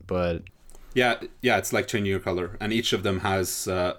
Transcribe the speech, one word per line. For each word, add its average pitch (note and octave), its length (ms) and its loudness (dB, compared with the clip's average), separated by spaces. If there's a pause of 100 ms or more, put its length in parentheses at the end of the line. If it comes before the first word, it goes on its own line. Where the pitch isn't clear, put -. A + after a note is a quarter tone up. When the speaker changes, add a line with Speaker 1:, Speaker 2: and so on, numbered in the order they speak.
Speaker 1:
but F2 360 0 (520)
Speaker 2:
Yeah, B2 200 4 (260)
yeah, A#2 160 4
it's - 160 -2
like G#2 140 2
changing G2+ 240 0
your F#2+ 80 0
color, F2+ 420 -4
and G#2+ 100 -2
each A2+ 220 2
of G2+ 80 2
them F#2+ 200 0
has, F#2+ 460 0
uh, F2+ 320 0